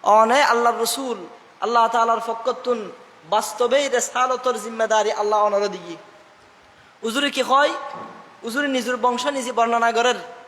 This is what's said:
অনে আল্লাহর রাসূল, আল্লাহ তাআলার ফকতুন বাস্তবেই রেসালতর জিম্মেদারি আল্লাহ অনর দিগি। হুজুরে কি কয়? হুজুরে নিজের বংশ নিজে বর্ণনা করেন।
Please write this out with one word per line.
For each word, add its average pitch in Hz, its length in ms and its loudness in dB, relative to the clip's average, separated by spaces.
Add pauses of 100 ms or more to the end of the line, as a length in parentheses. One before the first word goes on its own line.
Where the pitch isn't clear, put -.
অনে 220 400 6
আল্লাহর 233 380 2
রাসূল, 233 380 -4 (420)
আল্লাহ 226 280 2
তাআলার 226 320 2
ফকতুন 226 680 -4 (400)
বাস্তবেই 240 580 0
রেসালতর 247 680 0
জিম্মেদারি 220 540 0
আল্লাহ 208 280 0
অনর 202 260 2
দিগি। 175 300 -8 (1040)
হুজুরে 254 280 0
কি 262 180 -2
কয়? 277 220 4 (760)
হুজুরে 269 240 -2
নিজের 247 280 -2
বংশ 240 300 0
নিজে 262 260 -4
বর্ণনা 233 400 2
করেন। 233 240 2 (320)